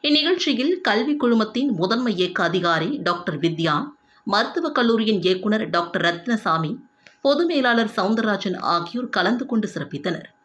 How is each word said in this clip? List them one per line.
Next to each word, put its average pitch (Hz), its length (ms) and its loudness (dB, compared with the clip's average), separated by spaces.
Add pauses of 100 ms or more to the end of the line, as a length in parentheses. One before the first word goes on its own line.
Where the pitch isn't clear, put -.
இந்நிகழ்ச்சியில் 302 760 2
கல்வி 247 340 2
குழுமத்தின் 240 560 2
முதன்மை 214 420 0
இயக்க 180 300 -2
அதிகாரி 170 460 2 (140)
டாக்டர் 175 360 -2
வித்யா, 160 360 0 (520)
மருத்துவக் 294 480 0
கல்லூரியின் 226 460 2
இயக்குனர் 196 480 0
டாக்டர் 175 360 -2
ரத்னசாமி, 170 680 0 (500)
பொது 285 240 4
மேலாளர் 240 500 2
சவுந்தரராஜன் 208 640 0
ஆகியோர் 170 500 -2
கலந்து 220 360 0
கொண்டு 220 220 -2
சிறப்பித்தனர். - 600 -6 (180)